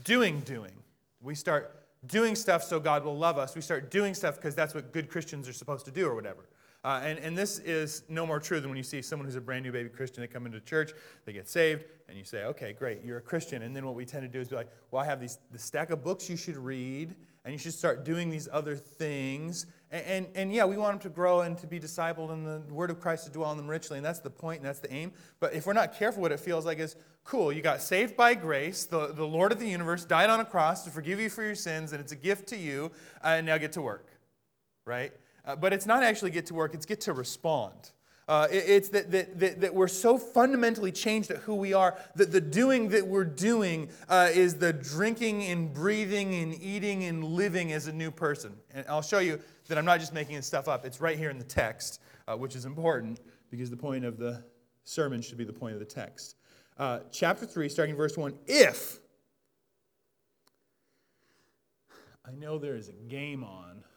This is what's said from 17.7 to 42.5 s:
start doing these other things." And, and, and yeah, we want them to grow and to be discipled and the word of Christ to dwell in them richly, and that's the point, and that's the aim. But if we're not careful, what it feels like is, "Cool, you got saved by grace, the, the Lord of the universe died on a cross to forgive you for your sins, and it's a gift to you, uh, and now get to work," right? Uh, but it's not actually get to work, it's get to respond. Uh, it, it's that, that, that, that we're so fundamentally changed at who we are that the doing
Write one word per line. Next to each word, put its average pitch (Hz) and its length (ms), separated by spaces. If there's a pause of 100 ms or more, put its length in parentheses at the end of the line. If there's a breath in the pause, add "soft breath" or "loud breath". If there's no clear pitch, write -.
start 135 320
doing 165 240
these 156 220
other 147 240
things." 143 880 (240 loud breath)
And, 170 160
and, 185 300
and 190 180
yeah, 220 120
we 196 120
want 202 240
them 196 80
to 156 60
grow 175 260
and 170 160
to 175 80
be 170 140
discipled 160 520
and 160 140
the 156 160 (100)
word 170 200
of 170 80
Christ 165 260
to 143 60
dwell 151 180
in 151 80
them 147 100
richly, 156 300
and 143 80
that's 170 140
the 135 100
point, 160 300
and 135 80
that's 139 120
the 131 140
aim. 160 180 (280 loud breath)
But 156 160
if 160 100
we're 196 80
not 208 220
careful, 208 260
what 165 100
it 147 80
feels 165 280
like 160 100
is, 156 180 (280 loud breath)
"Cool, 180 280
you 156 120
got 147 180
saved 208 340
by 240 200
grace, 160 500
the, 156 220
the 156 180
Lord 170 260
of 220 80
the 233 80
universe 175 380
died 175 240
on 226 100
a 220 60
cross 175 380
to 170 80
forgive 160 280
you 220 120
for 226 100
your 214 140
sins, 160 380
and 143 60
it's 139 120
a 156 40
gift 196 340
to 240 80
you, 151 340 (320 loud breath)
uh, 156 60
and 165 180
now 160 100
get 151 140
to 165 100
work," 107 260 (800)
right? 123 280 (340 soft breath)
Uh, 139 80
but 180 160
it's 196 140
not 233 160
actually 214 300
get 165 160
to 170 80
work, 156 180
it's 147 140
get 214 140
to 180 120
respond. 127 800 (360 soft breath)
Uh, 151 220
it, 185 180
it's 202 220
that, 202 220
that, 175 280
that, 170 220
that 185 140
we're 185 120
so 233 300
fundamentally 233 720
changed 214 380
at 165 80
who - 160
we 196 180
are 190 240 (200 loud breath)
that 175 160
the 185 100
doing 220 480